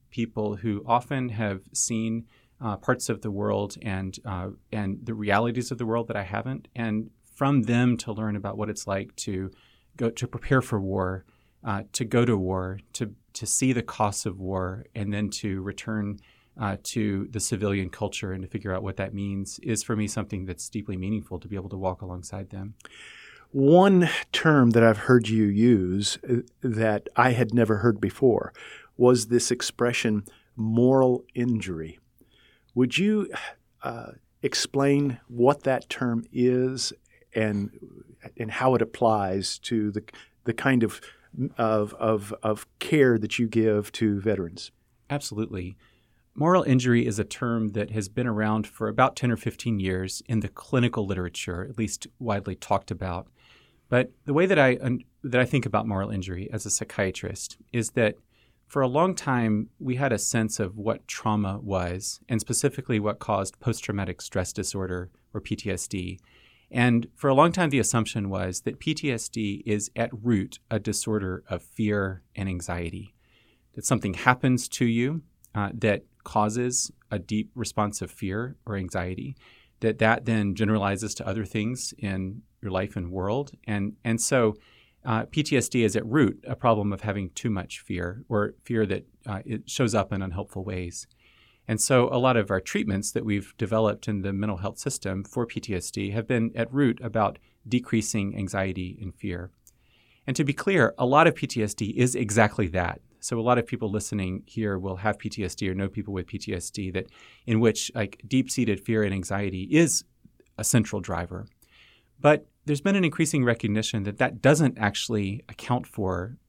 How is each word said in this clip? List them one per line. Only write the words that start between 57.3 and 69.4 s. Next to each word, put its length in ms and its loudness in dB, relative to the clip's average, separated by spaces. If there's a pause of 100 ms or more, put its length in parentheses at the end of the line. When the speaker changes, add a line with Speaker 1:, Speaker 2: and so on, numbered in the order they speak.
Speaker 1:
is 180 -2
that 240 2 (540)
for 120 -2
a 80 2
long 280 2
time, 520 0 (120)
we 160 -2
had 160 0
a 60 0
sense 420 -2
of 160 -4
what 320 -4
trauma 500 -2
was, 720 -4
and 120 0
specifically 600 0
what 180 -2
caused 400 -2
post-traumatic 640 -4
stress 300 -4
disorder, 580 -6 (240)
or 60 -4
P 160 -6
T 160 -6
S 160 -6
D. 320 -8 (500)
And 460 2
for 120 0
a 60 4
long 160 6
time, 200 0
the 100 2
assumption 500 0
was 300 -4
that 180 -6
P 160 -2
T 160 -4
S 180 -4
D 380 -6